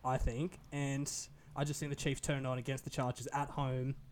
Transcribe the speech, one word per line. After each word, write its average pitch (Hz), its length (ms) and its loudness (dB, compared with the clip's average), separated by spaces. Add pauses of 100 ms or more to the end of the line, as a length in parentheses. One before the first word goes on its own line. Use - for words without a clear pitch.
I 127 140 6
think. 139 400 2 (140)
And 139 380 0 (460)
I 147 80 2
just 147 160 -2
think 147 100 -2
the 139 60 -2
Chiefs 139 240 2
turn 139 260 0
on 127 120 2
against 131 260 -2
the 131 60 -4
Chargers 127 420 0
at 143 180 2
home. 131 440 2 (180)